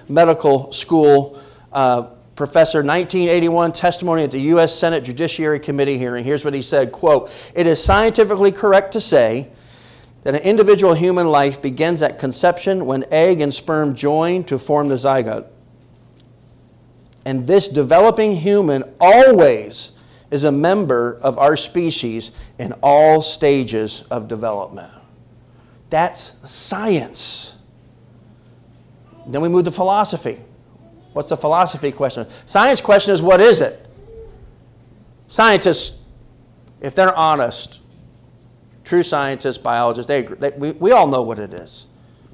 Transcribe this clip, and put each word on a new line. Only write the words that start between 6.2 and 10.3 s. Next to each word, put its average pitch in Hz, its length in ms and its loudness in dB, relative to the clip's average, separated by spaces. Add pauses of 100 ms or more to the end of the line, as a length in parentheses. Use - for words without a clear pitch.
Here's 143 200 -4
what 143 100 -4
he 135 80 -6
said, 127 300 -2
quote, 151 380 0 (240)
"It 175 120 0
is 160 160 0
scientifically 202 680 2
correct 196 400 2
to 220 80 -6
say 123 480 0 (720)
that 135 120 -2